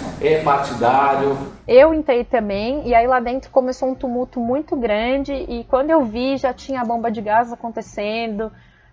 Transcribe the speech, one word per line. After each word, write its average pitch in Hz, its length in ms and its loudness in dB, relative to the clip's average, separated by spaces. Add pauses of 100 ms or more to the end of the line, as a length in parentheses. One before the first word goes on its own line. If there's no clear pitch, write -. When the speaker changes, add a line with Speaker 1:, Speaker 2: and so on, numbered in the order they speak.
(200)
Speaker 1:
é 156 220 2
partidário. 135 920 2 (320)
Speaker 2:
Eu 277 260 8
entrei 262 300 0
também, 220 600 -2
e 240 80 0
aí 233 120 6
lá 254 140 2
dentro 247 300 -6
começou 254 400 0
um 262 40 -4
tumulto 247 460 -6
muito 262 340 -2
grande, 254 580 -2
e 240 320 -8
quando 262 260 0
eu 320 140 4
vi, 240 320 -2
já 254 160 -2
tinha 254 320 -6
bomba 233 260 -2
de 220 100 -6
gás 220 320 0
acontecendo, 220 1000 -6 (420)